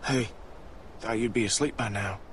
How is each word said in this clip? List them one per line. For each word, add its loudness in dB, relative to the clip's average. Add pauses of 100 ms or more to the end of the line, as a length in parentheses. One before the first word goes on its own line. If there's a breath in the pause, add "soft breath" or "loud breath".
Hey, 4 (720)
thought 0
you'd 4
be 6
asleep 2
by 0
now. -2 (120)